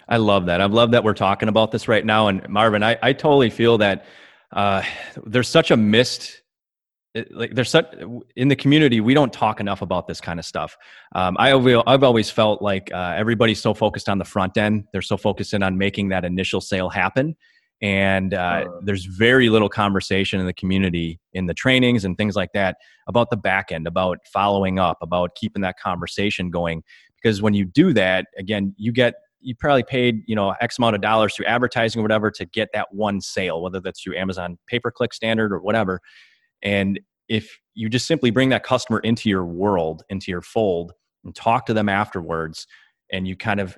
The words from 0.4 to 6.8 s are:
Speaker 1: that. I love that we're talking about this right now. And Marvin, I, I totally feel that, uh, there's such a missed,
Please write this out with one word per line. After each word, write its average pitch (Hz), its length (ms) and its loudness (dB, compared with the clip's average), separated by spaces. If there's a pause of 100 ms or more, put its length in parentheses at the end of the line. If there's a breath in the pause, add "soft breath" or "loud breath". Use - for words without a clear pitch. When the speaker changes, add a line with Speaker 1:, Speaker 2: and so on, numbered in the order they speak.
Speaker 1:
that. 87 160 2
I 98 40 4
love 117 260 4
that 120 120 4
we're 104 120 2
talking 101 340 0
about 110 220 2
this - 160 -6
right 110 180 2
now. 110 220 4
And 98 200 -2
Marvin, 104 360 2
I, 117 180 2
I 127 120 2
totally 139 360 4
feel 117 300 4
that, 101 260 2 (460 loud breath)
uh, 98 320 0 (420 loud breath)
there's 117 220 0
such 160 240 4
a 139 60 4
missed, 110 640 0 (720)